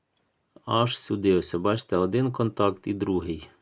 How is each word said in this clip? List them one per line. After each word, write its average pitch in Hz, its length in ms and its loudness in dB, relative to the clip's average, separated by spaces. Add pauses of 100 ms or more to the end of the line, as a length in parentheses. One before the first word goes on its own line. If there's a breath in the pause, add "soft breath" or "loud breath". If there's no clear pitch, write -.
(640)
аж 117 340 0
сюди. 98 360 2
Ось, 87 200 0
бачите, 98 420 0
один 113 360 2
контакт 104 540 -2
і 104 80 -2
другий. 90 560 -4 (120)